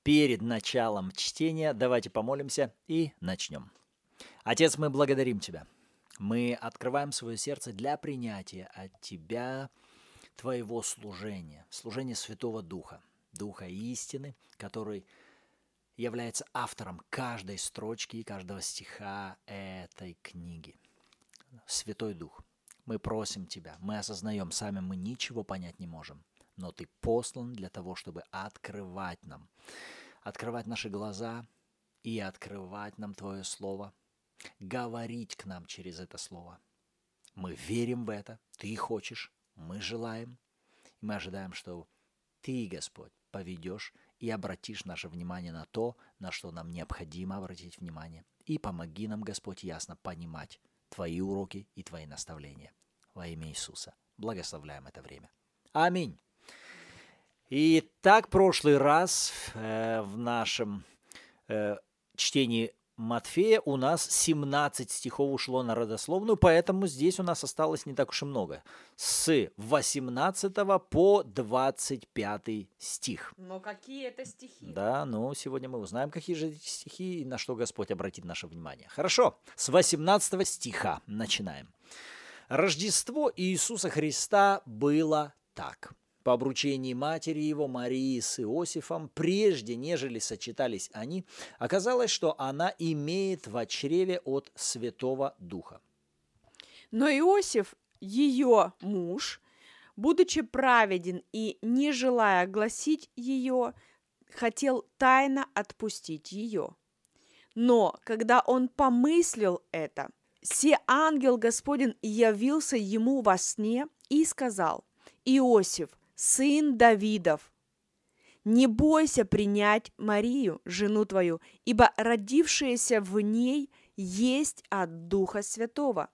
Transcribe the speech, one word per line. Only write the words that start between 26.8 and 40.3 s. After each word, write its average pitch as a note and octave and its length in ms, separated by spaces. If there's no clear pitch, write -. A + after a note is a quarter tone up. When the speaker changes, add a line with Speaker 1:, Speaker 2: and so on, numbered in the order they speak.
Speaker 1:
послан A#2+ 520
для F#2 160
того, F2+ 240
чтобы E3+ 380
открывать F3 920
нам, - 240
открывать A2+ 420
наши A2+ 240
глаза A2 560
и A2+ 180
открывать G2+ 760
нам G2+ 160
Твоё G2 300
Слово, G2 500
говорить A#2 760
к - 100
нам F2+ 220
через F2 320
это - 180
Слово. E2+ 400
Мы F#2 180
верим A#2 520
в G#2+ 40
это, G#2 300
Ты G#2+ 180
хочешь, - 560
мы E2 260
желаем, A#2 580